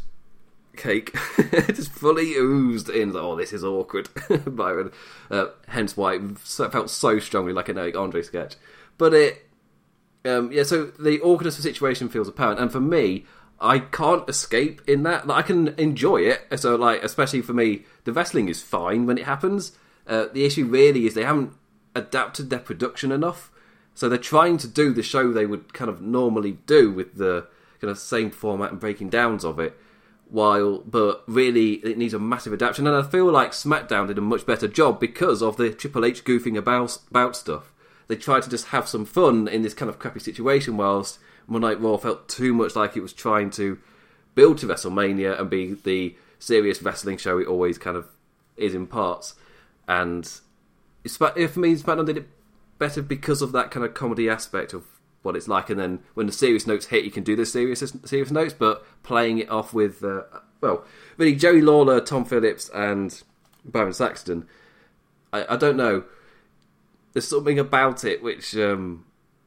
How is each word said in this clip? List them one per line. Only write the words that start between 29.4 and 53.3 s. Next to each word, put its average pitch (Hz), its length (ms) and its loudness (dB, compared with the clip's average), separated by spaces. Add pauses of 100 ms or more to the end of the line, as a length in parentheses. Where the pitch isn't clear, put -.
of 78 140 -4
it. 80 180 -4 (520)
While, 104 500 2
but 107 480 0
really, 117 480 4
it 107 240 -4
needs 117 160 -2
a 107 40 -4
massive 110 360 -4
adaptation. 120 320 -2
And 147 100 4
I 139 60 2
feel 180 280 2
like 135 200 4
SmackDown 117 560 -2
did 101 100 -6
a 101 60 -2
much 107 240 -2
better 113 200 0
job 123 320 4
because 120 440 0
of 110 160 0
the 117 120 0
Triple 120 360 -2
H 120 180 -2
goofing 120 320 0
about, 120 400 0 (140)
about 123 260 2
stuff. 76 340 -10 (380)
They 110 80 -4
tried 131 260 0
to 123 80 -12
just 120 180 -6
have 127 200 -4
some 107 160 -6
fun 123 420 4
in 110 160 -2
this 107 120 -4
kind 117 160 -6
of - 80 -12
crappy 113 220 -12
situation, 123 580 -2
whilst 101 400 0 (280)
Monday 113 220 0
Night 107 140 -2
Raw 110 160 2
felt - 300 -6
too 127 260 0
much 110 200 0
like 107 220 0
it 101 60 -4
was 92 100 -14
trying 104 380 0
to 98 280 -4 (560)
build 143 240 8
to 131 80 -6
WrestleMania 98 720 -2
and 95 120 -6
be 92 240 -4
the 95 420 -4 (220)
serious 104 440 2
wrestling 95 360 -6
show 92 200 -2
it 92 80 -2
always 90 300 0
kind 90 200 -8
of 85 100 -10 (500)
is 104 180 -2
in 90 120 -6
parts. 90 480 -6 (520)
And 87 440 -2 (760)
it's, - 140 -12
for - 160 2
me, 170 400 0
SmackDown 156 320 -2
did 151 100 -2
it 147 120 -8 (500)
better 143 240 -4
because 143 400 -2